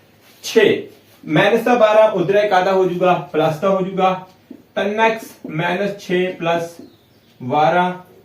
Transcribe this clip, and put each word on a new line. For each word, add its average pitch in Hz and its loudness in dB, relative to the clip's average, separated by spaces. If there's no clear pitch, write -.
ਛੇ। - 2
ਮਾਈਨਸ 202 2
ਦਾ 247 2
ਬਾਰਾਂ 214 4
ਉਧਰ 196 -2
ਇਹ 208 2
ਕਾਹਦਾ 185 2
ਹੋ 185 2
ਜਾਊਗਾ? 180 0
ਪਲੱਸ 160 -2
ਦਾ 196 -2
ਹੋ 190 0
ਜਾਊਗਾ। 185 -2
ਤਿੰਨ 208 -6
ਐਕਸ 226 0
ਮਾਈਨਸ 180 -4
ਛੇ 180 -4
ਪਲੱਸ 170 -4
ਬਾਰਾਂ 165 0